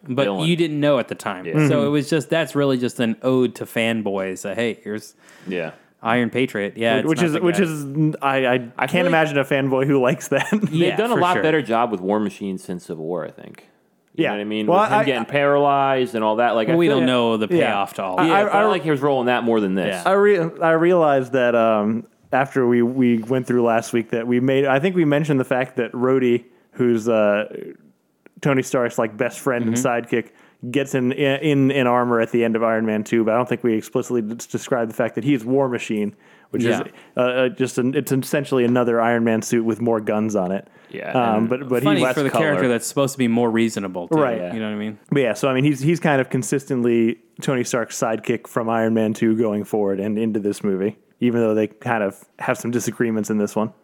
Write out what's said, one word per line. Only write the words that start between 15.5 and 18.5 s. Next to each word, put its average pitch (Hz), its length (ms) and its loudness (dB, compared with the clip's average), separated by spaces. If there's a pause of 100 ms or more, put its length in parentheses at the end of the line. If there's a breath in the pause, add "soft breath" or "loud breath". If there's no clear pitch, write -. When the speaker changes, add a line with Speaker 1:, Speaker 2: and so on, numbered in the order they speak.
Speaker 2:
and 110 80 0
all 107 140 2
that. 117 180 2
Like, 113 140 2
I 170 60 4
Speaker 1:
We 170 120 4
Speaker 2:
feel 143 80 4
Speaker 1:
don't 131 80 2
Speaker 2:
like 127 40 2
Speaker 1:
know 117 300 2
the 107 180 -2
Speaker 3:
Yeah. 147 120 4
Speaker 1:
payoff 101 260 -2
to 104 100 -8
all 92 160 -2
Speaker 3:
I, 180 40 2
Speaker 2:
Yeah, 165 60 2
Speaker 1:
that. 202 180 4
Speaker 2:
I - 40 -2